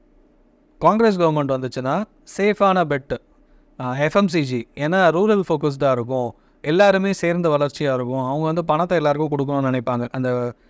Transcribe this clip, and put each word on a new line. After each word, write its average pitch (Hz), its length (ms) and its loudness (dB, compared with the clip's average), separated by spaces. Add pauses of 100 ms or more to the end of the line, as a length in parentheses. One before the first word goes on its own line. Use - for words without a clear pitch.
(800)
காங்கிரஸ் 208 400 4
கவர்மெண்ட் 151 340 2
வந்துச்சுன்னா 131 520 -4 (320)
சேஃபான 196 480 2
பெட், 139 340 -4 (640)
ஆ, 127 160 -6
எஃப் 147 200 -2
எம் 202 120 4
சி 160 140 0
ஜி, 127 320 -6
ஏன்னா 170 340 2
ரூரல் 202 400 2
ஃபோக்கஸ்டா 143 440 0
இருக்கும், 123 420 -4 (280)
எல்லாருமே 190 500 4
சேர்ந்த 175 360 -2
வளர்ச்சியா 143 460 0
இருக்கும், 127 320 -4
அவங்க 147 180 -4
வந்து 160 200 -2
பணத்தை 170 320 0
எல்லாருக்கும் 147 420 0
கொடுக்கணும்னு 135 420 -2
நினைப்பாங்க. 120 300 -4
அந்த 123 440 -4 (160)